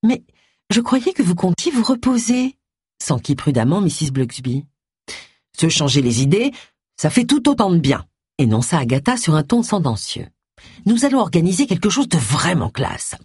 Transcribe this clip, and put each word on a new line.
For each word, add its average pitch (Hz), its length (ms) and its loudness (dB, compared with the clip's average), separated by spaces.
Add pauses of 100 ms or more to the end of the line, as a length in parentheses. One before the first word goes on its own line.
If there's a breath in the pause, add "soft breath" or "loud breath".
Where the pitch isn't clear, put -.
« - 0 -
Mais 226 200 2 (480)
je 214 100 2
croyais 247 320 0
que 285 100 -2
vous 180 120 2
comptiez 180 360 0
vous 254 120 0
reposer », 247 720 0 (460)
s'enquit 143 320 -2
prudemment 135 460 2
Mrs 160 320 -2
Blocksby. « 131 520 -4 (960 loud breath)
Se 160 100 2
changer 143 340 2
les 120 200 0
idées, 208 300 2 (440 loud breath)
ça 151 140 0
fait 247 140 2
tout 277 240 2
autant 226 220 2
de 175 80 4
bien », 139 260 0 (340)
énonça 123 400 2
Agatha 139 380 0
sur 165 180 0
un 151 80 2
ton 233 200 0
sentencieux. « 139 680 -4 (580 loud breath)
Nous 233 180 2
allons 269 160 2
organiser 180 460 2
quelque 190 240 0
chose 269 180 0
de - 80 0
vraiment 135 540 -2
classe, - 440 -6 (100)